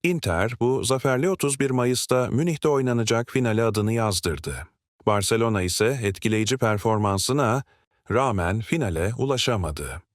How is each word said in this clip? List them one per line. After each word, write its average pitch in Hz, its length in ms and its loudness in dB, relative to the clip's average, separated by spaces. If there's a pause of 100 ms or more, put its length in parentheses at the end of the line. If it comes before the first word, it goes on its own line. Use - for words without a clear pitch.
Inter, 117 560 0
bu 127 240 0
zaferle 131 460 0
otuz 143 300 -2
bir 139 100 0
Mayıs'ta 127 640 2
Münih'te 156 380 0
oynanacak 120 640 0
finale 117 320 2
adını 107 300 0
yazdırdı. 87 720 -4 (400)
Barcelona 107 540 2
ise 107 420 0
etkileyici 110 540 0
performansına 110 1040 0 (480)
rağmen 104 480 0
finale 107 580 -2
ulaşamadı. 87 840 -2 (140)